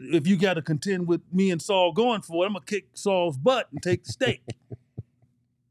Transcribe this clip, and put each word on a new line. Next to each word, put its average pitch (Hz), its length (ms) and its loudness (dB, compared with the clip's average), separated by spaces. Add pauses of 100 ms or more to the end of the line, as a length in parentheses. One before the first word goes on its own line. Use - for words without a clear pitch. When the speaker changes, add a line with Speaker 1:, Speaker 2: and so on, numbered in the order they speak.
(140)
Speaker 1:
If 160 140 2
you 196 100 6
gotta 180 240 0
contend 175 460 -2
with 170 140 0 (120)
me 190 180 4
and 170 100 -2
Saul 185 300 2
going 220 300 0
for 165 220 -2
it, 190 40 2
I'm 208 60 -4
gonna 185 120 -10
kick 196 280 -6
Saul's 175 440 0
butt 220 340 0
and 139 100 -10
take 180 240 -2
the - 60 -10
steak. 240 360 -2
Speaker 2:
<laughs> - 40 -12 (1200)